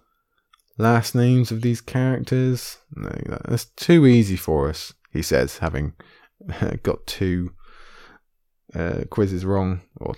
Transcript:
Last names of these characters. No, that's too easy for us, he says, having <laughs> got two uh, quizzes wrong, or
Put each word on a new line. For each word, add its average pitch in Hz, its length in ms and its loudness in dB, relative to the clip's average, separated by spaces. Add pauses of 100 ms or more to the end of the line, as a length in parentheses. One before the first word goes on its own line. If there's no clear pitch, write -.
(760)
Last 117 360 2
names 123 380 4
of 110 100 -4
these 120 200 -2
characters. 127 960 -2 (180)
No, 50 140 -10 (360)
that's - 200 -4
too 170 400 4
easy 117 320 6
for 71 320 0
us, - 240 -10 (180)
he 78 100 -4
says, 67 360 0
having 73 360 -4 (460)
<laughs> - 440 -6
got - 220 -4
two 90 460 -2 (1200)
uh, 85 340 -4
quizzes 95 360 -2
wrong, 95 360 0 (160)
or - 200 -8